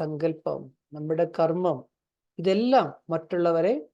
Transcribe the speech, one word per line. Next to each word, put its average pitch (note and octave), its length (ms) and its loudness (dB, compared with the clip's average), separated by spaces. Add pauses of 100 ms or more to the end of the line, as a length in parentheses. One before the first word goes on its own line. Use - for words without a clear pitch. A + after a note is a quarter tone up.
സങ്കല്പം, D#3 600 -4 (360)
നമ്മുടെ D#3+ 300 -2 (120)
കർമ്മം, E3 420 0 (600)
ഇതെല്ലാം G#3 460 4 (260)
മറ്റുള്ളവരെ E3+ 600 2 (200)